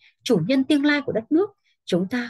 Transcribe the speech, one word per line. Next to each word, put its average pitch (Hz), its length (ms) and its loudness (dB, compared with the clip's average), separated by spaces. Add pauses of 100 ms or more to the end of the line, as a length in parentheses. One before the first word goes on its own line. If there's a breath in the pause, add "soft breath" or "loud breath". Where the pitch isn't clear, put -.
(240 soft breath)
chủ 208 240 2
nhân 269 160 2
tương 285 220 2
lai 294 200 2
của - 60 -4
đất 220 200 -6
nước, 381 180 2 (360)
chúng 185 240 -2
ta 240 200 -6